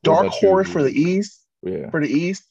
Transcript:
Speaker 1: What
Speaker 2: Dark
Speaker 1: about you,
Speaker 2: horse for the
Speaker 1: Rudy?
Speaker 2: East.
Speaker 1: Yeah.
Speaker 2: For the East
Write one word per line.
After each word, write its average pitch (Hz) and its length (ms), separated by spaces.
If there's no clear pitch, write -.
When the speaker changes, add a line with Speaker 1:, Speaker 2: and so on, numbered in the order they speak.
Speaker 1:
What 160 100
Speaker 2:
Dark 185 140
Speaker 1:
about - 140
you, 202 60
Speaker 2:
horse 190 220
for 175 140
the 131 60
Speaker 1:
Rudy? 139 120
Speaker 2:
East. 190 440
Speaker 1:
Yeah. - 260
Speaker 2:
For 165 100
the 147 100
East 175 420